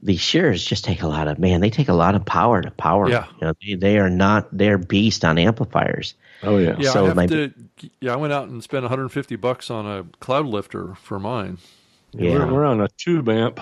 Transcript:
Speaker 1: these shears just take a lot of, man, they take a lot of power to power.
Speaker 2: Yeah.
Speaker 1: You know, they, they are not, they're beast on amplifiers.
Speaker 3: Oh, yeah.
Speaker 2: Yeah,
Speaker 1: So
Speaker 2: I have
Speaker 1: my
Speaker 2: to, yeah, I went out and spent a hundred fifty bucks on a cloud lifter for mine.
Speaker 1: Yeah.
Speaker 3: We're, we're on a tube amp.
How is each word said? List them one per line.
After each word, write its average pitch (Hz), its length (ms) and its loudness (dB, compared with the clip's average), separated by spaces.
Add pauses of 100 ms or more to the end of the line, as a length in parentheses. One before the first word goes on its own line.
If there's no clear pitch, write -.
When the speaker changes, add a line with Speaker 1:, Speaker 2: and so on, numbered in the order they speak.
Speaker 1:
these 90 200 0
shears 147 420 2
just - 220 -4
take 87 160 -2
a 87 60 -4
lot 76 200 -2
of, 73 120 -4
man, 90 220 2
they 101 80 2
take 131 200 0
a 90 40 2
lot 87 220 4
of 95 100 -2
power 95 360 2
to 73 100 -6
power. 90 380 0
Speaker 2:
Yeah. 117 160 0 (160)
Speaker 1:
You 80 60 -2
know, 80 60 0 (120)
they, 101 100 -4
they 98 220 2
are 98 120 4
not, 98 460 2
they're 101 220 4
beast 101 480 0
on 80 120 4
amplifiers. - 760 0 (300)
Speaker 3:
Oh, 101 140 2
yeah. 82 220 2
Speaker 2:
Yeah, 139 120 0
Speaker 1:
So 107 120 2
Speaker 2:
I 95 40 4
have 90 80 2
Speaker 1:
my 87 120 4
Speaker 2:
to, 151 240 0 (480)
yeah, 123 140 -4
I - 20 -2
went 147 180 -2
out 139 140 -4
and 113 160 -12
spent 131 220 -6
a - 20 -4
hundred 131 220 -4
fifty 135 260 -8
bucks 120 340 -4
on 110 160 -6
a 101 180 -8 (160)
cloud 139 260 0
lifter 101 500 -6
for - 240 -10
mine. 98 380 -6 (560)
Speaker 1:
Yeah. 90 180 -2 (140)
Speaker 3:
We're, 127 80 -2
we're 143 120 2
on 120 160 2
a 101 60 0 (100)
tube 160 320 0
amp. 113 320 0